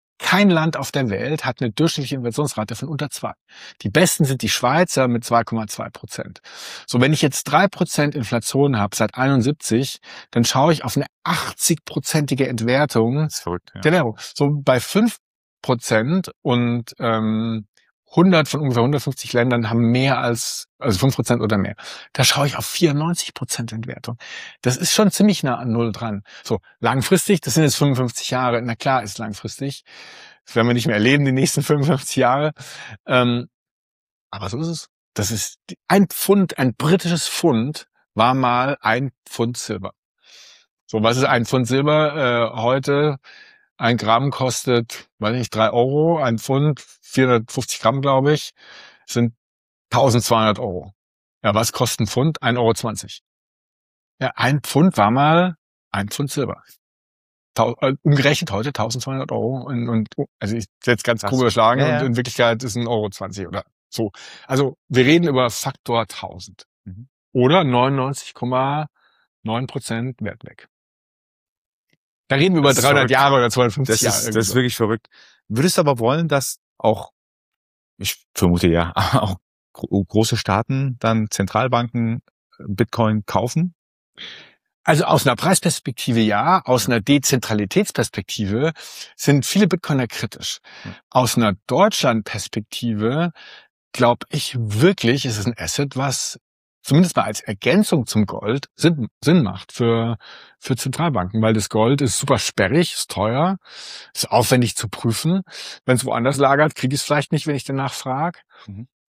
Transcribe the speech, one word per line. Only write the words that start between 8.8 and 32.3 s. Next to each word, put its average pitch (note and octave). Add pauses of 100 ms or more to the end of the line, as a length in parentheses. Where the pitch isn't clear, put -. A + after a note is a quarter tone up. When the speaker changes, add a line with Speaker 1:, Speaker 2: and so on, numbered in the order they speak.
Speaker 1:
seit A2
einundsiebzig, C3 (320)
dann A#2
schaue C#3+
ich -
auf -
eine - (180)
achtzigprozentige -
Entwertung B2
Speaker 2:
Das D3+
ist -
verrückt, F2
ja. G2
Speaker 1:
der D3+
Währung. B2+ (180)
So C#3+ (120)
bei B2+
fünf - (420)
Prozent B2+ (100)
und, A#2+
ähm, A2 (440)
hundert E3+
von D3
ungefähr A#2+
hundertfünfzig C3+
Ländern A#2+
haben A#2
mehr B2+
als, - (120)
also G#2+
fünf C3+
Prozent A#2+
oder G#2+
mehr. G2 (380)
Da C3+
schaue C#3+
ich B2+
auf A2+
vierundneunzig D#3+
Prozent -
Entwertung. A#2 (440)
Das B2
ist -
schon G#3
ziemlich G#3
nah B2
an B2
Null A#2
dran. G#2 (200)
So, G#2+ (200)
langfristig, C3+
das A#2+
sind D#3
jetzt C#3
fünfundfünfzig B2+
Jahre. B2
Na A#2
klar, C3
ist G#2+
langfristig. A2+ (640)
Das -
werden A#2
wir A#2+
nicht A#2+
mehr A2
erleben, C3
die C3+
nächsten C3+
fünfundfünfzig C#3+
Jahre. C3+ (520)